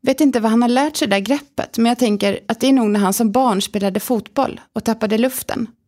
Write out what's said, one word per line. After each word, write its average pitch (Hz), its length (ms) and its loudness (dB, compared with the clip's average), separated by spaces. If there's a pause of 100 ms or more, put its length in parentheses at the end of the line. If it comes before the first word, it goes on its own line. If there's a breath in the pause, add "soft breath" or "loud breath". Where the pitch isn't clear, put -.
Vet 269 200 -2
inte 262 200 2
vad 220 100 0
han 226 120 4
har 240 60 2
lärt 269 280 0
sig 285 120 -2
det 196 80 2
där 202 40 0
greppet, - 580 -6
men 226 80 2
jag 240 120 0
tänker 208 500 0
att 226 120 -4
det 262 80 2
är 269 40 6
nog 233 180 4
när 208 100 2
han 196 120 2
som 220 200 0
barn 233 300 2
spelade 196 380 -4
fotboll - 600 -4 (120)
och 220 120 -8
tappade 220 340 -2
luften. 247 480 -4 (220)